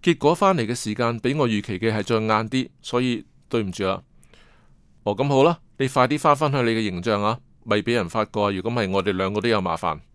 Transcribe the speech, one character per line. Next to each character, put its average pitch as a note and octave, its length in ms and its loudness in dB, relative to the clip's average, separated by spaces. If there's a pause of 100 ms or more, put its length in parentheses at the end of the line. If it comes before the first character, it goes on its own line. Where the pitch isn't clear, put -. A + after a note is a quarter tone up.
結 E3+ 140 2
果 D#3 180 2
返 F#3+ 220 2
嚟 A#2 80 0
嘅 A2+ 100 -4
時 G#2+ 200 -6
間 A#2 240 -2
比 B2 160 -2
我 D3 120 0
預 G#2+ 140 0
期 G2 180 -8
嘅 A2+ 140 0
係 G#2+ 100 -2
再 A#2 120 -2
晏 A2 340 0
啲， B2+ 200 -2 (120)
所 B2 220 -2
以 B2 200 -2 (280)
對 A#2 120 0
唔 G2 80 -4
住 F#2+ 160 -4
啊。」 F#2+ 160 -2 (1000)
「哦， G#2 100 0
咁 C3+ 140 -2
好 C#3 160 4
啦， E3+ 140 4 (180)
你 C3+ 100 -2
快 C3 220 2
啲 D3 100 -2
返 D3 160 4
返 D3 160 0
去 C#3+ 120 -2
你 A#2 80 2
嘅 A2 200 0
營 F2 120 -6
帳 G#2 180 0
啊， A2 180 0 (260)
咪 G#2 180 0
俾 A#2 100 -2
人 G#2 160 0
發 G#2+ 160 -2
覺 G#2 200 -2
啊， G2+ 60 2
如 F#2+ 120 -4
果 A#2 80 -4
唔 A#2+ 60 -4
係 G2+ 140 0
我 F#2+ 140 0
哋 G2+ 80 2
兩 F#2+ 180 0
個 G#2 120 -2
都 A#2+ 80 0
有 G#2+ 100 2
麻 F2 160 -2
煩。」 D#2+ 220 -4 (160)